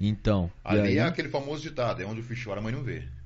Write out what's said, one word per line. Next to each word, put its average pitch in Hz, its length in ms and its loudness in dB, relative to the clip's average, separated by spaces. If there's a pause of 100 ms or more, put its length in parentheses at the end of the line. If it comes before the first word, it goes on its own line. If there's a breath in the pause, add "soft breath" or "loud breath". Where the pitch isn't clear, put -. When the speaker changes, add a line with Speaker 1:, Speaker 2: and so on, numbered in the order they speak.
Speaker 1:
Então, 101 500 2 (140)
e - 40 -6
Speaker 2:
Ali 104 200 6
Speaker 1:
aí? 131 100 6
Speaker 2:
é 160 40 6
aquele 165 260 0
famoso 143 340 -4
ditado, 120 400 -2
é - 40 -6
onde 110 140 -6
o 120 40 -10
ficho 120 240 -6
chora, 98 100 -4
a 104 40 -4
mãe 110 120 -2
não 143 80 -6
vê. 85 220 -6 (220)